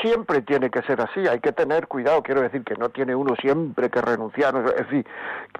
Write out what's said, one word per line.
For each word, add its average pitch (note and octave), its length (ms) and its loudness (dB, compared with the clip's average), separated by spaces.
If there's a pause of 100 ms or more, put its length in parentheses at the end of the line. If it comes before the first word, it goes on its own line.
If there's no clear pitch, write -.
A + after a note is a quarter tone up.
siempre A3 400 2
tiene C3 260 2
que A#2+ 140 -2
ser B2 180 0
así. F3 280 0
Hay A#2+ 100 2
que C#3+ 140 0
tener D#3+ 340 0
cuidado. C#3 380 2
Quiero C#3 160 2
decir B2 240 0
que A2 100 -6
no A#2 140 -2
tiene C3 260 -2
uno C3 220 0
siempre C#3 520 0
que B2 120 0
renunciar. A#2+ 520 0 (240)
En B2+ 120 -2
fin, C3+ 180 0 (540)